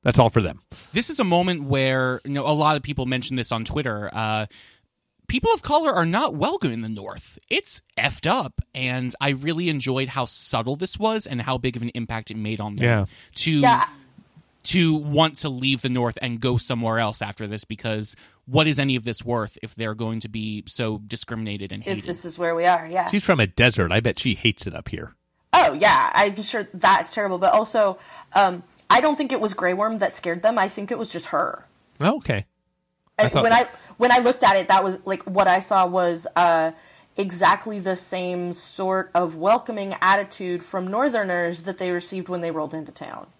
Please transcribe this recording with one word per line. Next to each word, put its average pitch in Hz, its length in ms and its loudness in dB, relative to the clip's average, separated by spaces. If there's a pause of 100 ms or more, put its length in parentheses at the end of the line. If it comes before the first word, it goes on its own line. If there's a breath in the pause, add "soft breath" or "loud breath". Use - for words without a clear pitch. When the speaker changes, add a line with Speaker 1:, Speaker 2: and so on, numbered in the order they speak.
Speaker 1:
That's 127 180 4
all 117 100 8
for 113 120 2
them. 85 200 -6 (320 loud breath)
Speaker 2:
This - 160 0
is 311 100 -4
a 247 60 2
moment 175 380 0
where, 131 600 0
you 143 80 -8
know, 139 160 -2
a 151 60 2
lot 151 240 2
of 135 60 -6
people 139 220 -6
mentioned 127 320 -4
this 120 140 -4
on 113 140 -2
Twitter. 113 480 -4
Uh, 107 320 -2 (840 soft breath)
people 262 260 0
of - 80 -2
color 302 300 2
are 175 140 2
not 196 300 0
welcome 196 360 -2
in 113 100 -6
the 110 60 -8
North. 98 500 -10 (120)
It's - 320 -2 (160)
effed 151 320 -2
up, 202 320 -2 (120)
and 127 460 -4
I 143 120 0
really 156 360 -4
enjoyed 131 420 -2
how 131 140 -4
subtle 123 540 -4
this 180 200 -8
was 220 300 -2
and 123 140 -6
how 127 160 -2
big 123 180 -2
of 117 60 -6
an 120 80 -4
impact 113 420 -8
it 110 60 -8
made 107 240 -4
on 104 160 -6
them 117 80 0
Speaker 1:
Yeah. 110 200 4 (300 soft breath)
Speaker 2:
to, - 160 0
Speaker 3:
Yeah. 139 380 4 (760)
Speaker 2:
to 165 300 4
want 147 420 2
to 156 120 -4
leave 131 320 -2
the 131 80 -2
North 120 320 0
and 117 180 -6
go 123 180 2
somewhere 117 420 -2
else 107 220 -2
after 104 260 -8
this, 104 180 -8
because 107 500 -6 (300 soft breath)
what 147 220 2
is 143 120 0
any 139 160 0
of 117 80 -4
this 113 220 -8
worth 113 360 -4
if - 140 -14
they're 110 200 -6
going 113 260 -6
to - 80 -14
be 107 380 -8
so 110 380 -4
discriminated 104 680 -8
and 104 80 -12
Speaker 3:
If - 140 -10
Speaker 2:
hated? 156 100 -10
Speaker 3:
this 170 180 -8
is 165 140 -12
where 170 180 -2
we 170 100 0
are, 170 220 2
yeah. 175 220 -2
Speaker 1:
She's 202 160 -2
from 160 160 4
a 101 60 2
desert. 101 440 2
I 104 80 2
bet 117 200 -2
she 110 160 0
hates - 320 -2
it 85 80 -10
up 80 140 -12
here. - 260 -12 (360)
Speaker 3:
Oh, 330 220 6
yeah, - 400 4
I'm 202 300 2
sure 208 300 -6
that's 185 400 4
terrible. 196 260 -2
But 190 140 4
also, 214 440 2 (360 loud breath)
um, 185 300 4 (260)
I 240 120 8
don't 294 160 2
think 277 160 -2
it 247 80 0
was 208 120 -2
Grey 180 200 0
Worm 214 260 0
that 196 140 0
scared 175 300 -6
them. 226 140 4
I 196 120 2
think 202 220 -8
it 233 80 -6
was 226 100 -8
just 170 180 -10
her. - 380 -4 (340)
Speaker 1:
Oh, 208 180 2
okay. 104 280 -4 (760)
I 214 40 6
Speaker 3:
And - 80 2
Speaker 1:
thought 143 120 4
Speaker 3:
when 233 80 4
Speaker 1:
that 240 160 6
Speaker 3:
I, - 300 -20
when 247 140 4
I 247 80 8
looked 247 240 2
at 196 140 6
it, 185 120 0
that 190 140 6
was, 190 220 -2
like, 190 180 -4
what 190 240 2
I 185 120 6
saw 190 260 4
was, 175 420 0 (100)
uh, 165 340 4 (460 soft breath)
exactly 196 640 0
the 190 160 -2
same 180 580 -6
sort 190 640 -4
of 175 220 2
welcoming 202 640 0
attitude 185 600 0
from 185 240 -6
Northerners 190 760 -2
that 185 160 -8
they 180 120 -2
received 175 380 -6
when 180 120 -4
they 170 100 -4
rolled 151 220 -6
into 156 180 -10
town. - 360 -14 (120)